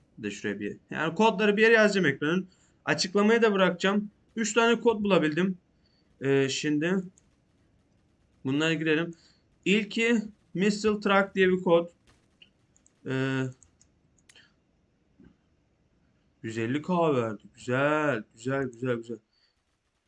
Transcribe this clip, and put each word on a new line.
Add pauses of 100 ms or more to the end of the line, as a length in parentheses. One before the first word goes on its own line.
(180)
Bir
de
şuraya
bir. (140)
Yani
kodları
bir
yere
yazacağım
ekranın. (360)
Açıklamaya
da
bırakacağım. (260)
Üç
tane
kod
bulabildim. (600)
Ee,
şimdi (1500)
bunlara
girelim. (500)
İlki (320)
Missile
Truck
diye
bir
kod. (1160)
Ee, (3000)
yüz
elli
K
verdi. (120)
Güzel, (120)
güzel,
güzel,
güzel. (880)